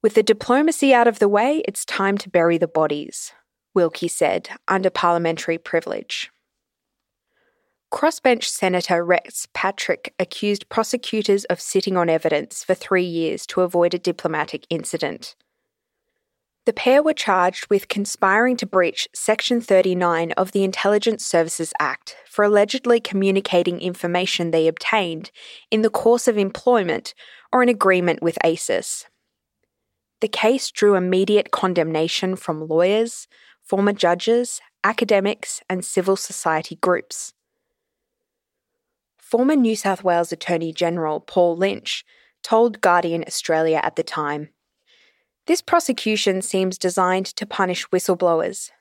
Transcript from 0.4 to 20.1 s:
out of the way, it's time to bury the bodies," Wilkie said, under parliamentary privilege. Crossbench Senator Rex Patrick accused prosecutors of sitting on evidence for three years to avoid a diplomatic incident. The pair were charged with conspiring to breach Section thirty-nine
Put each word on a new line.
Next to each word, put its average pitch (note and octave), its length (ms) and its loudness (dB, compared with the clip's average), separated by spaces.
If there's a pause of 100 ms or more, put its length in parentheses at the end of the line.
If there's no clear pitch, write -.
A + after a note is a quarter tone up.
out A#3+ 160 6
of G#3+ 100 -4
the G3+ 80 4
way, A#3 400 2
it's - 160 -8
time G3 360 -2
to F#3+ 100 -12
bury E3+ 280 4
the E3 100 2
bodies," D#3 680 -4 (400)
Wilkie E3+ 340 0
said, - 440 -2 (180)
under F#3+ 200 2
parliamentary E3+ 680 0
privilege. - 760 -6 (1600)
Crossbench B3+ 540 0
Senator F3+ 580 0
Rex - 500 -2
Patrick - 640 -4
accused G3+ 520 -4
prosecutors G#3+ 760 -2
of F3 140 -4
sitting F#3+ 380 -2
on E3+ 120 0
evidence D#3+ 540 -2
for F#3 100 -2
three F3+ 300 -2
years E3 440 -4
to - 140 -2
avoid F3 320 2
a F3+ 60 -4
diplomatic D#3 720 -4
incident. - 640 -6 (1300)
The A3 80 2
pair C4 280 4
were D#4 140 2
charged F#3 560 0
with G3 160 0
conspiring G#3 720 0
to G3 100 -6
breach F3+ 480 0
Section A#3 460 0
thirty-nine F3+ 720 2